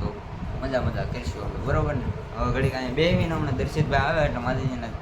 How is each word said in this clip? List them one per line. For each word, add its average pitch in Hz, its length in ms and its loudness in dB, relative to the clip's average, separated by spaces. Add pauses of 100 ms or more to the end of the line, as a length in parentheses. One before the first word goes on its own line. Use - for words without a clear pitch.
તો - 60 -2 (520)
મજા 131 260 0
મજા - 260 -2
કરશું - 320 -4
આપણે, - 220 -4
બરોબર 151 340 2
ને? 113 60 -4 (300)
હવે 123 180 0
ઘડીક 131 240 2
અહીંયા 127 200 -2
બેસીને 170 360 4
હમણાં 147 260 0
દર્શિતભાઈ 139 500 2
આવે 165 160 2
એટલે 123 200 0
માતાજીના 127 540 0